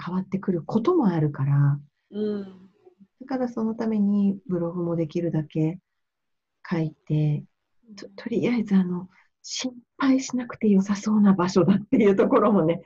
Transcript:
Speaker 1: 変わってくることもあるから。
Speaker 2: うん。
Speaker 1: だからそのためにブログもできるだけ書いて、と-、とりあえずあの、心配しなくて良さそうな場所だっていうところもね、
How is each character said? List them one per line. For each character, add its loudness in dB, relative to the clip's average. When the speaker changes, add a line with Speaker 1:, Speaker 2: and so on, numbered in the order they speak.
Speaker 1:
変 -6
わ -2
っ -10
て -6
く -4
る -4
こ -2
と 2
も 2
あ 2
る 0
か -6
ら。 2
Speaker 2:
う -4
ん。 -16
Speaker 1:
だ -16
か -4
ら -2
そ -6
の -2
た -6
め 0
に 2
ブ -2
ロ -2
グ -4
も -2
で -2
き -4
る -2
だ 0
け -2
書 -2
い -2
て、 -2
と-、 -18
と -12
り -2
あ -2
え -2
ず 0
あ 4
の、 -6
心 -10
配 2
し -6
な -6
く -14
て 0
良 6
さ -2
そ -2
う 4
な 6
場 0
所 2
だ 4
っ 0
て 0
い 4
う 4
と 4
こ 4
ろ 4
も 4
ね、 0